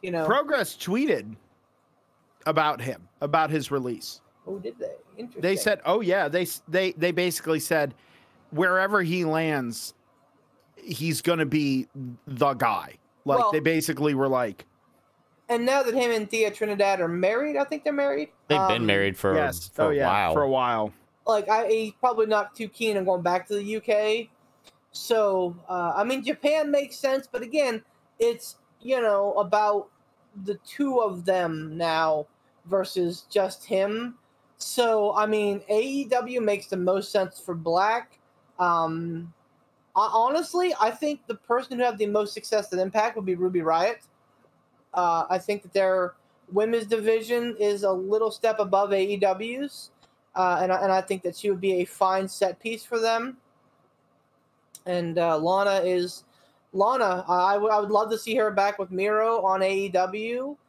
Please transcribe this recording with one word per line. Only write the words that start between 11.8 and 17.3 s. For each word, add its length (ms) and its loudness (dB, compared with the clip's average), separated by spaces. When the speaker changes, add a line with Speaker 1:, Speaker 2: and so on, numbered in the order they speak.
Speaker 2:
the 280 2
guy." 400 -2
Like, 140 2
Speaker 1:
Well, 140 4
Speaker 2:
they 80 2
basically 540 0
were 140 2
like, 360 -2
Speaker 1:
and 160 0
now 160 4
that 120 0
him 160 2
and 200 -2
Thea 200 2
Trinidad 500 0
are 80 0
married, 480 0